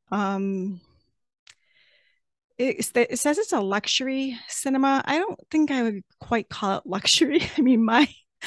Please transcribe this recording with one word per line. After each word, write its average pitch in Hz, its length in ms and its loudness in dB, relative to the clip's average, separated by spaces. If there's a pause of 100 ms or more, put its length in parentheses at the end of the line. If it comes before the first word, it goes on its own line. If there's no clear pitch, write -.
(120)
um, 196 680 -2 (1800)
it, 240 360 -2
it 240 240 2
says 294 200 0
it's 427 160 -2
a 254 60 2
luxury 254 840 -2
cinema. 269 600 0
I 285 100 0
don't 370 240 -4 (100)
think 311 200 2
I 262 120 0
would 208 200 -2 (180)
quite - 300 -4
call - 260 -2
it - 100 -10
luxury. - 540 2 (120)
<laughs> - 40 -4
I 320 60 4
mean, 240 200 6
my, 226 240 4 (400)